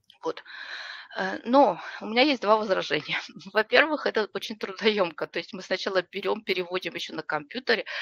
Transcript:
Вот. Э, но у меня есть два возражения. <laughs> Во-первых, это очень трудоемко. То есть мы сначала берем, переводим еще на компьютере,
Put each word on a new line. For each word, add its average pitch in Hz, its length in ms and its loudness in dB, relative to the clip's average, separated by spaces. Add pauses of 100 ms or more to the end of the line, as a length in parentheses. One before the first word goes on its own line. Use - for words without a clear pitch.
(240)
Вот. - 180 -6 (760)
Э, 190 260 -4
но 233 360 6 (200)
у 196 60 -10
меня 226 160 2
есть 285 200 4
два 208 140 6
возражения. 170 640 -2 (100)
<laughs> - 260 -18
Во-первых, 262 520 4
это 214 280 0
очень 214 240 -8
трудоемко. 196 680 0
То - 140 -8
есть - 140 -12
мы 185 80 -12
сначала 190 400 -2
берем, 196 400 -4
переводим 180 520 -4
еще 170 200 -8
на 160 80 -6
компьютере, 170 640 -2 (180)